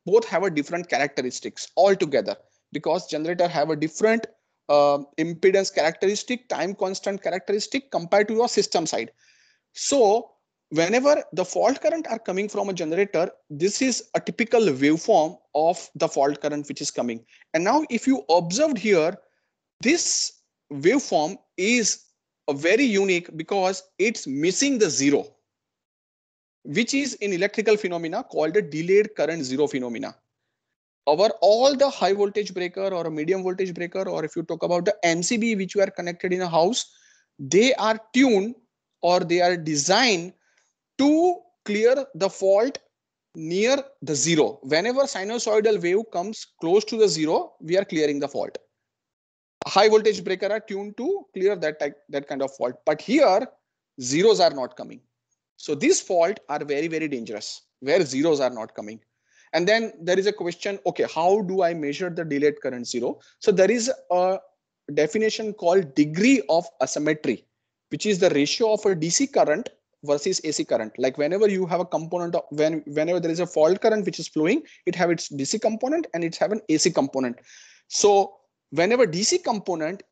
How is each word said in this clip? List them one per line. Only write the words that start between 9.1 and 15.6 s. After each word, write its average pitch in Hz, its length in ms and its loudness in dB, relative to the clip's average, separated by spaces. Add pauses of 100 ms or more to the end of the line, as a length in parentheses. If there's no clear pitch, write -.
So 240 600 2 (460)
whenever 254 440 2 (100)
the 175 120 -2
fault 190 380 0
current 320 260 -2
are 226 100 -6
coming 196 300 -4
from 202 220 -4
a - 20 -4
generator, 175 580 -2 (200)
this 170 320 -2
is 262 220 0 (100)
a 165 60 -2
typical 226 400 0
waveform 160 760 2 (180)
of 165 420 0